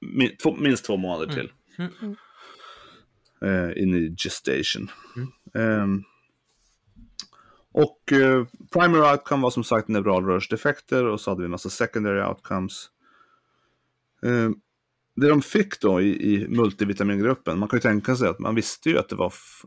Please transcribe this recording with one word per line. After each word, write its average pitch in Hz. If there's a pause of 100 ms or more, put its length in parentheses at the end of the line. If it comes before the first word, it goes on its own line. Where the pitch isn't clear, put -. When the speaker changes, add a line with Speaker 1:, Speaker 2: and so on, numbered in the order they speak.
Speaker 1:
mi-, -
två, 156
minst 139
två 104
månader 90
Speaker 2:
Mm. 139
Speaker 1:
till. - (260)
Speaker 2:
Mm. 175 (100)
Speaker 3:
Mm. 208 (1500)
Speaker 1:
Eh, -
in 92
i 85
gestation. - (260)
Speaker 2:
Mm. 127 (260)
Speaker 1:
Ehm, 104 (1700)
och, -
eh, 131 (260)
primary 170
outcome 143
var 123
som 117
sagt 110
neuralrörsdefekter, 101
och 107
så 101
hade 92
vi 90
en 87
massa 90
secondary 104
outcomes. - (1300)
Ehm, 117 (600)
det 139
de 147
fick -
då 92
i, 101
i 98
multivitamingruppen, 101
man 104
kan 123
ju 113
tänka 113
sig 120
att 80
man -
visste -
ju 160
att -
det 101
var 90
f-, -